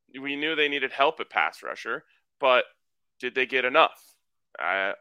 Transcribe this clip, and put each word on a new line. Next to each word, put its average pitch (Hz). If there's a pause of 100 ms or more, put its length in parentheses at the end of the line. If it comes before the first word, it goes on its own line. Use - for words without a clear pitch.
(180)
we 143
knew 151
they 147
needed 135
help 139
at 104
pass 82
rusher, 117 (360)
but 127 (540)
did 123
they 127
get 127
enough? 139 (560)
I, 95